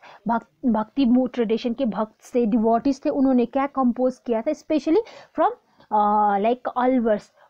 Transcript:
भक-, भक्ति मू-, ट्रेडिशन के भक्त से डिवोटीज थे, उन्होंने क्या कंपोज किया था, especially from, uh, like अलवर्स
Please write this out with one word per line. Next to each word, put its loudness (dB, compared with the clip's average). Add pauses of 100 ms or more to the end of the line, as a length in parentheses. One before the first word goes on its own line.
(280)
भक-, -6
भक्ति 0
मू-, 2
ट्रेडिशन -2
के -4
भक्त -6
से -2
डिवोटीज 0
थे, 0
उन्होंने 2
क्या -2
कंपोज -2
किया -4
था, -2
especially 0 (380)
from, 2 (440)
uh, 2
like -2
अलवर्स 0 (180)